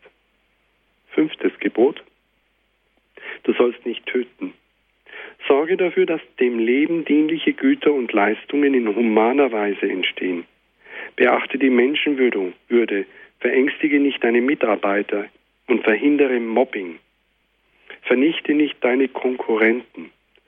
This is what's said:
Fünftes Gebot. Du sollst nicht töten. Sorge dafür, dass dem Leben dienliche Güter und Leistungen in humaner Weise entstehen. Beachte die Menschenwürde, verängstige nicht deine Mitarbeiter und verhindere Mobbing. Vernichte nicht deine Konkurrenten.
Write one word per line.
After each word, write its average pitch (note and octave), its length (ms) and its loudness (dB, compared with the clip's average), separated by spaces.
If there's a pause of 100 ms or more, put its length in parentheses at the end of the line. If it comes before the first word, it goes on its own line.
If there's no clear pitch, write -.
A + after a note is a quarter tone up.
(1120)
Fünftes - 500 -4
Gebot. - 420 -2 (1400)
Du A#2 100 0
sollst B2 320 0
nicht A#2 200 -8
töten. - 480 -6 (920)
Sorge D#3+ 300 2
dafür, F#3 280 0
dass E3 140 -2 (220)
dem A#2+ 180 0
Leben C#3+ 460 0
dienliche D3+ 480 0
Güter C#3 400 2
und B2 180 -2
Leistungen A2 640 0
in A2+ 200 2
humaner A#2 600 2
Weise G2+ 360 -2
entstehen. F#2 560 -4 (720)
Beachte B2 420 0
die C3 120 2
Menschenwürde, A#2+ 1400 0 (340)
verängstige C#3+ 640 0
nicht C3+ 240 0
deine A#2+ 160 2
Mitarbeiter G#2 880 -2 (380)
und A2+ 160 0
verhindere C3 580 2
Mobbing. A2 580 -2 (1000)
Vernichte C#3+ 520 0
nicht D3 300 0
deine B2+ 240 2
Konkurrenten. A#2 1040 -2 (360)